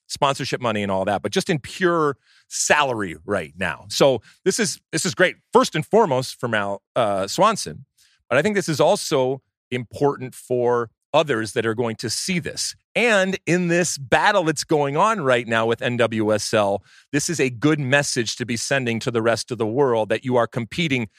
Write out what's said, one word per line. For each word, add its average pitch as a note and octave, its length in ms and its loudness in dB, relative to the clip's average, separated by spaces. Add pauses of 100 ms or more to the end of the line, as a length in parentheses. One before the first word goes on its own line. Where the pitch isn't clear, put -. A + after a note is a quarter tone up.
sponsorship C#3 540 -2
money G#2+ 220 0
and G2 80 -2
all F#2+ 140 0
that, G2+ 180 0
but G#2 80 -4
just - 180 -2
in E3+ 80 0
pure E3 600 0 (320)
salary A#2+ 640 0 (100)
right F2+ 320 -4
now. F2 320 -6
So C3+ 320 4 (240)
this F#3+ 140 0
is, G3 200 -2 (120)
this D#3+ 120 -4
is D3 120 -4
great, E3+ 220 2 (140)
first A#3+ 220 4
and D#3 100 -2
foremost, D#3 560 0
for B2+ 80 -4
Mal, G2+ 360 -2 (120)
uh, G2+ 300 0
Swanson. F3 600 -2 (440)
But B2 80 2
I D3 60 4
think G#3 120 0
this F#3 140 0
is D3+ 100 0
also C#3 640 2 (300)
important B2+ 640 -4
for A#2+ 560 -2 (200)
others C3+ 420 0
that A2+ 100 0
are A2 120 -2
going A#2 200 -4
to A2+ 140 -8
see F3+ 300 -4
this. - 360 -8 (200)
And F#3+ 500 2
in F3 220 2
this E3+ 320 0
battle E3+ 440 2
that's D#3 200 -2
going D3 340 0
on G#3 240 2
right B2 260 2
now A2+ 180 2
with A#2 160 -2
N A#2+ 160 -2
W A2 360 2
S - 200 -2
L, G2+ 300 2 (280)
this D3 180 -2
is D#3 100 -2
a C3 100 2
good D3 300 0
message C3+ 560 0
to B2 100 -6
be A#2 100 -4
sending A#2+ 440 -2
to A#2+ 120 -4
the A#2 100 0
rest A2+ 300 0
of A2+ 60 -4
the A2+ 80 0
world A2+ 440 2
that A2+ 160 -2
you B2 100 0
are A#2 120 4
competing, B2 720 -2